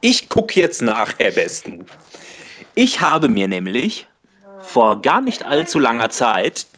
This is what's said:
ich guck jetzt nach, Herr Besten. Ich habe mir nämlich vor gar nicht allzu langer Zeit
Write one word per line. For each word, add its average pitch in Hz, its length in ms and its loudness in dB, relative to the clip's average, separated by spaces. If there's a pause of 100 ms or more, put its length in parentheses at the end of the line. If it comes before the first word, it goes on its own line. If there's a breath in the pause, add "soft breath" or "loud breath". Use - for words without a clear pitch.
ich 247 260 2
guck - 260 0
jetzt 170 280 2
nach, 110 360 0
Herr - 120 2
Besten. 87 560 -6 (880 loud breath)
Ich 240 260 2
habe 156 280 2
mir 101 180 0
nämlich 95 640 -4 (520)
vor 110 400 2
gar 156 200 2
nicht - 260 -6
allzu 160 320 -2
langer 117 320 0
Zeit 113 560 -2 (120)